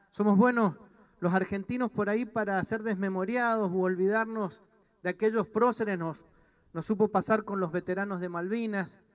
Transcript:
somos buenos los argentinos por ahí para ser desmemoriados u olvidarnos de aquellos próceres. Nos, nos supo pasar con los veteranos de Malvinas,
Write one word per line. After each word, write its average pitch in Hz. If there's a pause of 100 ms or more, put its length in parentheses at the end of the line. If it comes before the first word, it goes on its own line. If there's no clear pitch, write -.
(100)
somos 208
buenos 226 (420)
los 175
argentinos 202
por 208
ahí 226
para 202
ser 220
desmemoriados 208
u 185
olvidarnos 202 (420)
de 180
aquellos 214
próceres. 220
Nos, 165 (520)
nos 165
supo 214
pasar 214
con 196
los 170
veteranos 185
de 180
Malvinas, 196 (160)